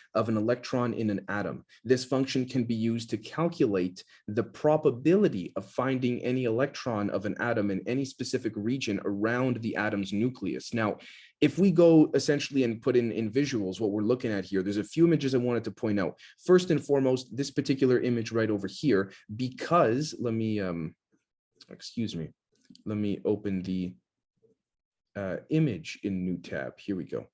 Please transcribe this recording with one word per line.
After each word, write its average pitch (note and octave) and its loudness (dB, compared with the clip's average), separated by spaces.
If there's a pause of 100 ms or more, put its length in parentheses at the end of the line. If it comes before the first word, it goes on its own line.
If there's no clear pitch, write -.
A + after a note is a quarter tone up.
(140)
of A2 0
an A2+ 0
electron A#2+ 0
in A2 -2
an G2 -2
atom. F#2 -6 (200)
This B2+ 2
function C3+ 0
can B2+ -2
be A#2 -2
used A2+ -2
to A#2+ -4
calculate G#2+ -2 (220)
the G#2+ -2
probability D3+ 2
of - -10
finding B2+ -2
any B2+ -2
electron A2+ -2
of G2 -4
an G#2 -4
atom A2 0
in F#2 -2
any C3+ -2
specific - -4
region G#2+ -2
around A#2 0
the A2+ -4
atom's G2+ -2
nucleus. G#2 -4
Now, A2 0 (420)
if D3 2
we G3 6
go E3 8
essentially C#3+ 2
and A2+ -2
put B2+ 2
in, A#2 2
in G#2+ -2
visuals A2+ -2
what G#2 0
we're G#2 0
looking A#2 0
at G2 -2
here, F#2+ -2
there's G2 -2
a G#2 0
few D#3+ 2
images C#3+ 4
I - 4
wanted B2 0
to A2+ -4
point G#2 -2
out. E2+ -2 (260)
First F3+ 6
and C#3 2
foremost, C3 2
this C3+ -4
particular C3 4
image A#2 0
right A2 0
over G2+ -2
here, G2 0 (240)
because, C3 2
let A#2 -2
me, A2 0
um, E2+ -4 (760)
excuse G2+ -8
me, D#2+ -8 (560)
let G#2 -4
me G#2 -4
open G2+ -2
the, F#2 -4 (1200)
uh, F#2+ -6 (140)
image C3+ -2
in F#2+ -4
new F2+ -4
tab. D2 -8
Here G2 -6
we E2 -6
go. - -8